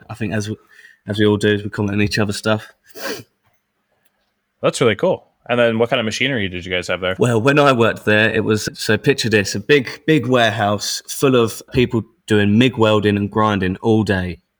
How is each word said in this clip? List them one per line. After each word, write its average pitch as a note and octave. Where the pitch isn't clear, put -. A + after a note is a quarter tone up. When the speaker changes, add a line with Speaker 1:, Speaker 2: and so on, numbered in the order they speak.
Speaker 1:
I A2
think G#2
as G#2
we, G#2+
as G#2
we G#2+
all G#2
do, G#2
as G2+
we G#2
comment G2+
on G#2
each G#2
other's G#2
stuff. G#2+
Speaker 2:
That's E3
really A2
cool. -
And A#2+
then A#2
what A#2
kind C3+
of A2
machinery A#2+
did F2
you F#2
guys F2+
have F2+
there? F#2
Speaker 1:
Well, A#2+
when C#3
I C#3
worked A2+
there, G#2+
it G#2+
was, -
so -
picture C3
this, G2+
a G2+
big, -
big D3+
warehouse G#2+
full C3
of A2+
people A#2
doing G#2
mig B2+
welding G#2+
and G2+
grinding G2+
all A2
day, F#2